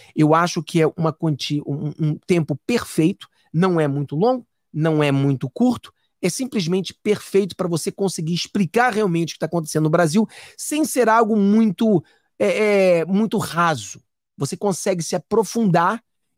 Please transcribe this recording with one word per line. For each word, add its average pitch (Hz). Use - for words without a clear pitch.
Eu 151
acho 170
que 165
é 156
uma 160
quantia, 151
um, 147
um 156
tempo 156
perfeito, 165
não 170
é 151
muito 143
longo, 240
não 156
é 143
muito 139
curto, -
é 185
simplesmente 190
perfeito 202
pra 185
você 170
conseguir 175
explicar 208
realmente 170
o -
que -
tá 160
acontecendo 156
no 156
Brasil, 170
sem 302
ser 233
algo 226
muito, 208
é, 196
é, 160
muito 202
raso. 160
Você 139
consegue 185
se -
aprofundar. 196